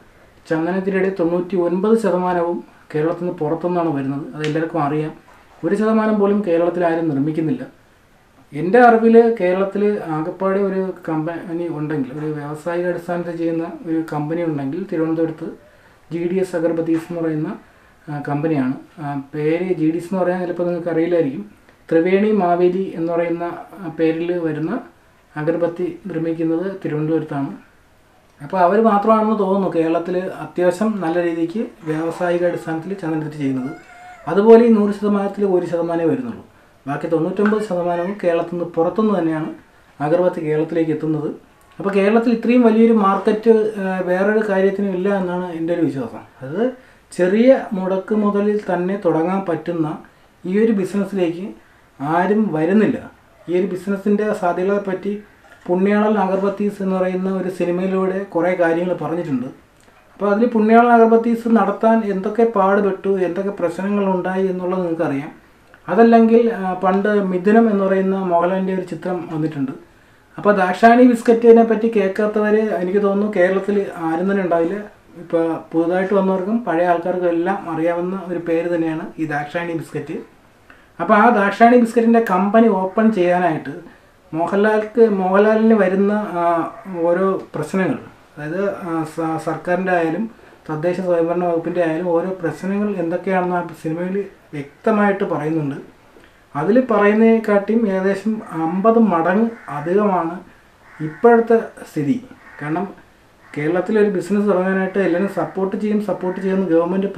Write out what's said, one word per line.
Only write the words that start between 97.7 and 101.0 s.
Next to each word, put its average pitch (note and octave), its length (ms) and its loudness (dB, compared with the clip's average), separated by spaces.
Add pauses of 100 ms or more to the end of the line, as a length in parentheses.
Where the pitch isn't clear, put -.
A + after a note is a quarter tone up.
ഏകദേശം G3 400 -2 (320)
അമ്പത് F#3+ 340 2 (140)
മടങ്ങ് F#3 360 2 (280)
അധികമാണ് F3+ 600 0 (720)